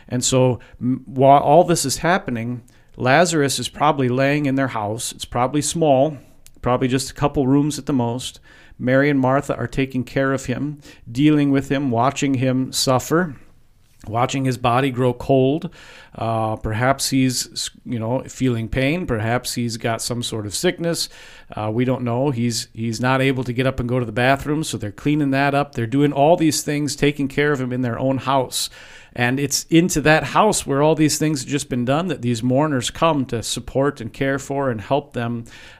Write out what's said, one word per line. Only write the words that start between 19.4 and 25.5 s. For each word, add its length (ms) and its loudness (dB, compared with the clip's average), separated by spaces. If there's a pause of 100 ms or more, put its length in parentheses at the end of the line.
he's 240 -4
got 220 -4
some 220 -6
sort 240 -6
of 80 -8
sickness. 540 -2 (460)
Uh, 180 -4
we 120 0
don't 180 0
know. 280 0
He's, 420 -2
he's 280 -6
not 200 2
able 240 0
to 80 -6
get 140 -2
up 140 -2
and 80 -4
go 100 0
to 80 -2
the 60 -8
bathroom, 500 0
so 140 -6
they're 160 -8
cleaning 380 0
that 240 2